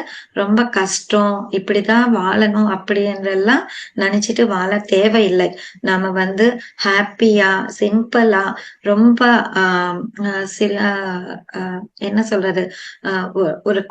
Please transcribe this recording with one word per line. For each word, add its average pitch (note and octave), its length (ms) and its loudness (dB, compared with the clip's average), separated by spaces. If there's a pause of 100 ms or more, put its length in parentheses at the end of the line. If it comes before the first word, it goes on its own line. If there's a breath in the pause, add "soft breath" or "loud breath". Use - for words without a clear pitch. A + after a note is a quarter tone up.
(320 loud breath)
ரொம்ப G#3+ 360 2
கஷ்டம், G3+ 800 -2
இப்படிதான் G#3 540 2 (100)
வாழணும் G#3 560 2
அப்படின்றெல்லாம் G3+ 960 0 (280 loud breath)
நினைச்சிட்டு G#3 500 0
வாழ F#3+ 320 0
தேவையில்லை. G3 800 2 (220 loud breath)
நாம F#3+ 300 -2
வந்து F#3+ 500 0 (240 loud breath)
ஹாப்பியா, G3+ 880 2 (100)
சிம்பிளா, G#3+ 760 2 (260 loud breath)
ரொம்ப, A#3 460 4 (300)
ஆ, F3+ 400 0 (280)
ஆ, G3 200 -4
சில, G3+ 360 -2 (760)
ஆ, F#3 260 -8 (120)
என்ன G#3 280 -2
சொல்றது, F#3 480 -2 (360 loud breath)
ஆ, F#3 280 -4
ஒ-, F#3 280 -2
ஒரு G3 280 -2